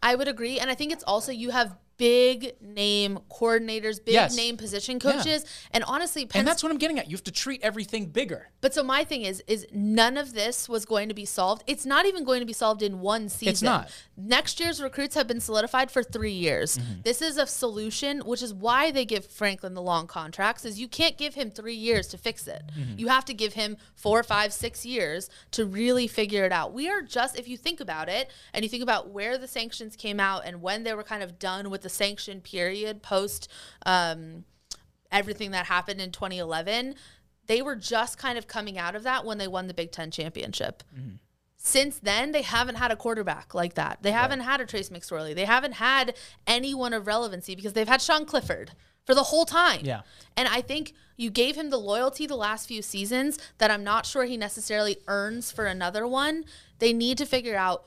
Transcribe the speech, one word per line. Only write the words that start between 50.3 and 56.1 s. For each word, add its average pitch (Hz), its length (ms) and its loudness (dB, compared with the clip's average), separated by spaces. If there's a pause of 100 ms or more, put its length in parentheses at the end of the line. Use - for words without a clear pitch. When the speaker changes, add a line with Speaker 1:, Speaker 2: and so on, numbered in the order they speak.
Speaker 1:
And 254 120 2
I 233 120 2
think 285 320 -6 (240)
you 233 140 -4
gave 262 260 4
him 302 140 -4
the 262 80 0
loyalty 247 480 0
the 277 100 -4
last 214 320 -2
few 214 140 -6
seasons 247 560 -2 (200)
that 220 120 6
I'm 208 140 0
not 208 200 2
sure 262 200 0
he 247 120 -4
necessarily 208 720 -2
earns 214 460 -2
for 220 140 -2
another 185 400 -2
one. 294 380 0 (360)